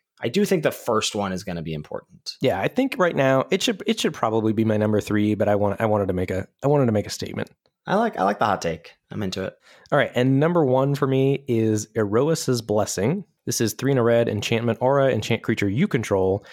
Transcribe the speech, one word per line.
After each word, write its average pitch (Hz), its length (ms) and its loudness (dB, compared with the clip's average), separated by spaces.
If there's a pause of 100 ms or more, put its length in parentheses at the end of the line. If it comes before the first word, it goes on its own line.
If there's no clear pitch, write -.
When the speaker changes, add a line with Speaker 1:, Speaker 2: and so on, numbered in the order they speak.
(220)
Speaker 1:
I 120 60 -4
do 202 160 2
think 190 180 0
the 143 80 2
first - 440 -2
one 101 180 -2
is 92 120 -6
gonna 87 160 -8
be 80 140 -8
important. - 640 -12
Speaker 2:
Yeah, 98 200 0
I 131 80 -2
think 262 280 -2
right 170 200 0
now 135 340 2
it 190 120 -2
should, 220 240 -2
it 226 140 -2
should 160 140 -2
probably 110 380 0
be 110 120 2
my 107 120 2
number 107 240 2
three, 104 340 0
but 101 140 0
I 104 80 4
want, 101 240 0
I 110 60 0
wanted 107 200 2
to 95 80 -2
make 90 160 -2
a, 92 160 -4 (160)
I 135 60 0
wanted 143 180 4
to 113 60 2
make 104 140 0
a - 40 -10
statement. - 400 -8 (360)
Speaker 1:
I 185 100 0
like, 220 220 0
I - 40 0
like 202 160 0
the 233 80 2
hot 98 160 0
take. 82 300 -6 (180)
I'm 101 120 -8
into 95 200 -4
it. 95 120 -8 (360)
Speaker 2:
All 147 80 2
right, 120 160 0
and 131 240 2
number 165 260 2
one 131 300 2
for 139 140 0
me 135 400 2
is 110 480 0
Erois's 120 640 0
Blessing. 107 640 0 (220)
This 120 160 -2
is 110 100 0
three 135 180 -2
in 135 80 2
a 120 40 2
red, 117 260 4
enchantment 113 540 -2
aura, 135 280 2
enchant 110 320 -2
creature 104 260 0
you 135 200 0
control. 98 640 0